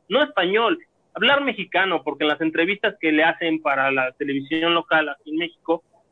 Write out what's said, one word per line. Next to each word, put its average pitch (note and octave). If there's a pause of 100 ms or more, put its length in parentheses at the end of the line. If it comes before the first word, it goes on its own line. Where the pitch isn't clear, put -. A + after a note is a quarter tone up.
no A#3+
español, A3 (340)
hablar C#4
mexicano, F#3+
porque D3
en D3+
las D3
entrevistas E3+
que D#3+
le D3+
hacen D#3+
para C3+
la C3
televisión D3
local D#3+
aquí C#3+
en D#3
México, E3+ (280)